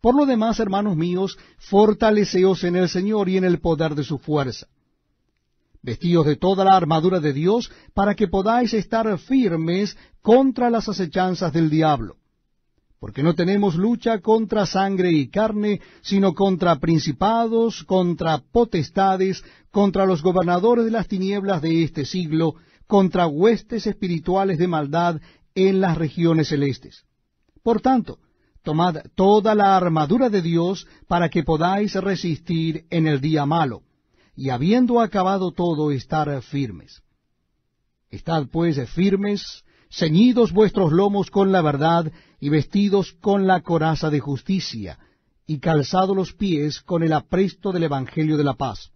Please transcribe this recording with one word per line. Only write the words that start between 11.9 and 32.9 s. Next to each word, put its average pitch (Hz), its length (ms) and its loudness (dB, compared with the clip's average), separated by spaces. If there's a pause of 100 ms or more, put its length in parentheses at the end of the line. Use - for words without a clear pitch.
Porque 107 240 -6
no 165 100 2
tenemos 185 420 0
lucha 220 440 0
contra 214 460 0
sangre 190 460 0
y 143 180 0
carne, 208 500 -2 (220)
sino 196 320 0
contra 180 460 0
principados, 220 1040 0
contra 175 540 0
potestades, 190 1040 0 (280)
contra 196 340 2
los 180 160 0
gobernadores 185 640 2
de 226 80 -2
las 220 160 -4
tinieblas 196 540 -2
de 165 220 0
este 143 220 -4
siglo, 160 500 -2 (320)
contra 190 400 2
huestes 208 600 0
espirituales 185 680 -2
de 180 100 0
maldad 165 540 -2 (340)
en 190 240 2
las 175 180 0
regiones 160 520 0
celestes. - 560 -4 (580)
Por 226 180 0
tanto, 254 380 0 (440)
tomad 160 340 0 (180)
toda 208 400 4
la 196 220 4
armadura 180 520 2
de 202 120 0
Dios 170 460 -2 (200)
para 170 220 0
que 165 140 -2
podáis 180 520 -2
resistir 165 960 -4
en 160 180 0